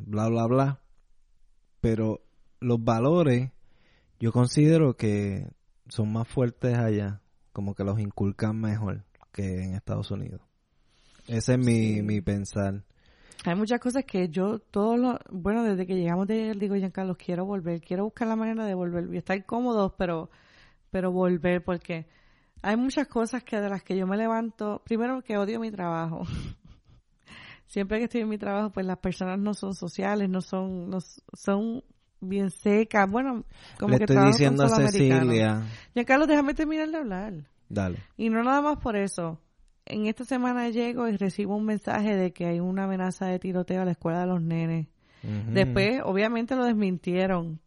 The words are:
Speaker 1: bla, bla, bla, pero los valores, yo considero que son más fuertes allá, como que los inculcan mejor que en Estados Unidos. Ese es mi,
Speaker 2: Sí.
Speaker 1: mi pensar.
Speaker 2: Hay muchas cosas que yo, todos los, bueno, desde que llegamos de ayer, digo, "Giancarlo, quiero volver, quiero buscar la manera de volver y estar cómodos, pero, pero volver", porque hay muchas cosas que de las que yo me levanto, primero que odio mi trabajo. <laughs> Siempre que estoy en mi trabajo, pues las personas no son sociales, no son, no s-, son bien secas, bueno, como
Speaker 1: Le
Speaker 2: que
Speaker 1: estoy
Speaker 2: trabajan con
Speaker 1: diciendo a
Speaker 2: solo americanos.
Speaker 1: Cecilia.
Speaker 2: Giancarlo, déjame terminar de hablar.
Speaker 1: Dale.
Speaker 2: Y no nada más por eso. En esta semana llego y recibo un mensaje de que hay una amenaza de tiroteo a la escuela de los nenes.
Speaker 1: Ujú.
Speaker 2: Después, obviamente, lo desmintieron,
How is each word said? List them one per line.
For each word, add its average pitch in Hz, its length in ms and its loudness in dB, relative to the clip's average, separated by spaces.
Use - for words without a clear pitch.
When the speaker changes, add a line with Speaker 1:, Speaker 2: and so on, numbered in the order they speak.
Speaker 1:
bla, 107 220 0
bla, 117 180 2
bla, 135 340 2
pero 110 420 0
los 120 220 0
valores, 127 680 2
yo 113 120 0
considero 147 640 6
que 101 520 0
son 107 240 -2
más 113 160 -2
fuertes 123 480 0
allá, 104 440 0
como 98 220 -6
que 101 100 -4
los 98 160 0
inculcan 104 600 -2
mejor 104 440 -2
que 95 320 -4
en 92 100 -6
Estados 104 360 -6
Unidos. 95 300 -10
Ese 117 280 0
es 127 40 2
mi, 113 380 2
Speaker 2:
Sí. 104 60 -2
Speaker 1:
mi 104 180 0
pensar. 101 640 -2
Speaker 2:
Hay 175 100 0
muchas 214 260 0
cosas 254 240 -2
que 180 240 -2
yo, 190 300 -2
todos 226 400 0
los, 247 180 0
bueno, 196 320 -2
desde 190 240 0
que 190 80 -4
llegamos 180 320 0
de 220 160 0
ayer, 220 160 -4
digo, 202 160 -2
"Giancarlo, 190 420 -4
quiero 180 300 -4
volver, 175 340 -4
quiero 180 240 -4
buscar 220 220 -4
la 226 100 0
manera 220 300 -2
de 196 80 -2
volver 175 400 -2
y 180 40 -4
estar 190 280 -4
cómodos, 226 500 0
pero, 170 320 -2
pero 185 220 -2
volver", 180 500 2
porque 170 440 -6
hay 208 140 0
muchas 269 300 0
cosas 226 380 -2
que 214 160 -4
de 202 80 -2
las 196 160 -6
que 185 120 -4
yo 190 120 0
me 196 80 0
levanto, 226 680 -4
primero 240 380 -2
que 208 160 -2
odio 214 220 -2
mi 226 100 -6
trabajo. 165 540 -4
<laughs> - 340 -8
Siempre 202 320 -2
que 240 60 -2
estoy 233 180 -2
en 214 60 -2
mi 214 100 -4
trabajo, 202 320 -2
pues 190 160 -4
las 185 120 -2
personas 185 400 -4
no 208 140 0
son 196 220 -6
sociales, 196 560 -2
no 185 100 0
son, 185 480 -6
no 190 100 -4
s-, - 220 -12
son 220 500 -2
bien 196 300 -2
secas, 208 600 2
bueno, 247 340 -2
como 208 140 2
Speaker 1:
Le - 60 8
Speaker 2:
que 214 60 2
Speaker 1:
estoy 165 120 6
Speaker 2:
trabajan - 160 10
con - 0 -
Speaker 1:
diciendo 139 320 6
a 139 40 8
Speaker 2:
solo 139 200 6
americanos. 131 400 6
Speaker 1:
Cecilia. 110 340 4
Speaker 2:
Giancarlo, 262 320 4
déjame 294 280 4
terminar 311 360 -2
de 320 60 -6
hablar. 208 380 -6
Speaker 1:
Dale. 95 300 -2
Speaker 2:
Y 226 140 -2
no 226 120 2
nada 269 200 2
más 294 160 0
por 226 180 -2
eso. 175 420 -4
En 214 220 -4
esta 220 180 -4
semana 247 460 -2
llego 240 380 -2
y 208 80 0
recibo 202 400 -2
un 214 100 -2
mensaje 214 500 0
de 185 160 0
que 175 140 -6
hay 170 140 -2
una 185 240 -2
amenaza 185 420 -4
de 185 120 -2
tiroteo 185 440 -2
a - 20 0
la 180 80 0
escuela 165 280 -2
de 180 60 0
los 180 160 0
nenes. 165 460 -2
Speaker 1:
Ujú. 107 300 -4
Speaker 2:
Después, 196 520 4
obviamente, 226 520 0
lo 254 80 2
desmintieron, 185 1040 0